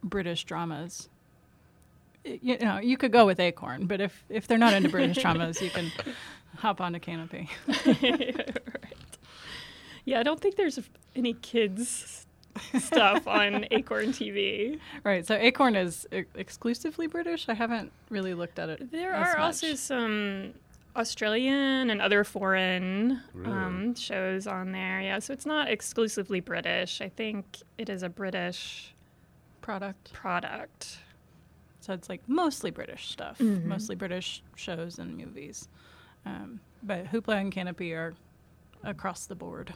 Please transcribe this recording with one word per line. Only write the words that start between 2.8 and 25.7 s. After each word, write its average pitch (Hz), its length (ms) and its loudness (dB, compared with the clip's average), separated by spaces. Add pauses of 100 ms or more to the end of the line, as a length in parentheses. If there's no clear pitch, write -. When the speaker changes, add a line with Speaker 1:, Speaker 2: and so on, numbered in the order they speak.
Speaker 1:
could 254 140 2
go 226 140 12
with 185 140 6
Acorn, 175 480 0
but 190 120 0
if, 196 300 -2
if 208 180 -6
they're 226 120 6
not 233 140 10
into 196 160 6
British - 280 4
Speaker 2:
<laughs> - 40 0
Speaker 1:
dramas, 165 380 2
you 180 120 -2
can 170 200 -2 (640)
hop 202 240 0
onto 175 200 -2
Kanopy. 165 500 -8 (180)
Speaker 2:
<laughs> - 800 4
Right. - 480 -10 (1080)
Yeah, 254 160 2
I - 20 4
don't 311 160 2
think 392 160 2
there's 320 240 2 (360)
any 240 180 2
kids 226 920 -2 (520)
stuff 220 480 6
on 208 400 4
Speaker 1:
<laughs> - 40 0
Speaker 2:
Acorn 214 420 2
T 208 180 -4
V. 202 480 0 (240)
Speaker 1:
Right, 185 220 2
so 220 100 2
Acorn 247 400 6
is 180 380 0
e-, 185 100 -2 (120)
exclusively 240 720 -4
British? 339 420 -4
I 233 60 2
haven't 226 360 -2 (180)
really 190 240 -4
looked 170 260 -6
at 165 100 -4
it 240 200 -8
Speaker 2:
There 339 220 -4
Speaker 1:
as 339 240 2
Speaker 2:
are 302 40 2
also 320 300 0
Speaker 1:
much. 294 80 -2
Speaker 2:
some 214 760 -2 (420)
Australian 262 960 2
and 208 120 0
other 202 220 6
foreign, 190 960 2 (140)
Speaker 3:
Really? 180 180 -4
Speaker 2:
um, 190 440 -2
shows 190 520 -4
on 185 240 -4
there. 190 300 -2
Yeah, 190 180 -2
so 269 140 -8
it's 262 120 -10
not 302 240 0
exclusively 208 680 0